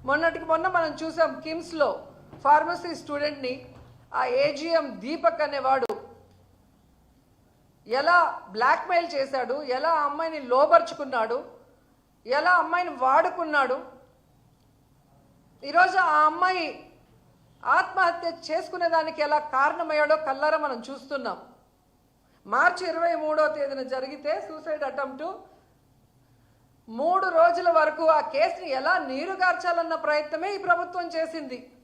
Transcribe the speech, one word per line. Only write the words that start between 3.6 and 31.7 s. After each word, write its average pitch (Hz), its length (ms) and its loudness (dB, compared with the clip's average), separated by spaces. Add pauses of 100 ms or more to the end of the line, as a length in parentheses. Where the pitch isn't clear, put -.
ఆ - 120 0
ఏజీఎం 277 760 0
దీపక్ 320 400 0
అనేవాడు 269 460 0 (2000)
ఎలా 302 600 2
బ్లాక్‌మెయిల్ 339 680 2
చేశాడు, 269 480 -2 (140)
ఎలా 302 120 0
ఆ 311 140 2
అమ్మాయిని 302 360 -4 (120)
లోబర్చుకున్నాడు, 262 880 2 (880)
ఎలా 302 260 2
అమ్మాయిని 349 420 2 (120)
వాడుకున్నాడు. 294 720 2 (1900)
ఈరోజు 359 340 4
ఆ 320 280 4
అమ్మాయి 349 420 2 (1000)
ఆత్మహత్య 339 680 0 (180)
చేసుకునేదానికి 330 720 -2
ఎలా 294 180 2
కారణమయ్యాడో 302 760 2
కళ్ళారా 302 420 0
మనం 269 320 -4
చూస్తున్నాం. 254 480 -8 (1120)
మార్చి 349 420 0
ఇరవై 330 260 0
మూడో 302 320 0
తేదీన 277 360 -4
జరిగితే 277 640 -6
సూసైడ్ 311 360 -8
అటెంప్ట్, 269 440 -8 (1600)
మూడు 349 380 0
రోజుల 339 440 4
వరకు 311 340 2
ఆ 311 140 6 (140)
కేసుని 339 360 0
ఎలా 277 280 0
నీరుగార్చాలన్న 339 1000 -2
ప్రయత్నమే 311 600 -2
ఈ - 20 -8
ప్రభుత్వం 349 500 -2
చేసింది. 320 520 -8 (240)